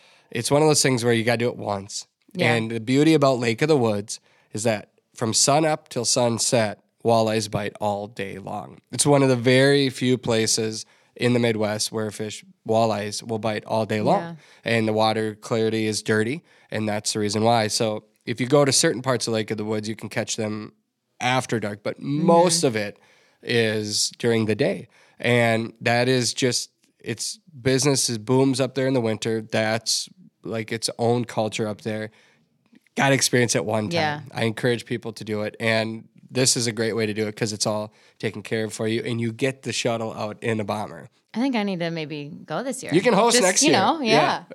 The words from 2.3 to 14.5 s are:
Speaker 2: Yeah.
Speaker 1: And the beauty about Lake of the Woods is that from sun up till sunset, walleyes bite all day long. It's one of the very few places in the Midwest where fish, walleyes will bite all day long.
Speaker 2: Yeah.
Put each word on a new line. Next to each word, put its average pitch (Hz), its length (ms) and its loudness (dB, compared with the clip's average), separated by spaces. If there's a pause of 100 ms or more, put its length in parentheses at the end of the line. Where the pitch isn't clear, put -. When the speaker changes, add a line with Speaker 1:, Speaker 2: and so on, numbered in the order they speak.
Speaker 2:
Yeah. 120 180 2
Speaker 1:
And 113 180 0
the 117 80 -4
beauty 139 360 4
about 135 240 4
Lake 120 240 0
of 151 60 2
the 160 80 6
Woods 110 440 0 (320)
is 104 120 -6
that 107 260 -2 (260)
from 110 180 -2
sun 151 300 4
up 156 240 -2
till 120 160 -6
sunset, 113 760 0 (260)
walleyes 110 460 2
bite 104 300 -6
all 104 260 -4
day 98 320 -10
long. 98 400 -12 (140)
It's 127 140 0
one 143 160 6
of 135 80 4
the 131 60 6
very 131 520 4
few 127 300 0
places 110 680 -2 (320)
in 120 160 2
the 123 80 4
Midwest 107 500 0
where 110 200 -4
fish, 107 340 -10 (240)
walleyes 110 580 0
will 113 120 -4
bite 107 260 -4
all 110 220 0
day 107 140 -2
long. 147 220 2
Speaker 2:
Yeah. 170 120 -12 (380)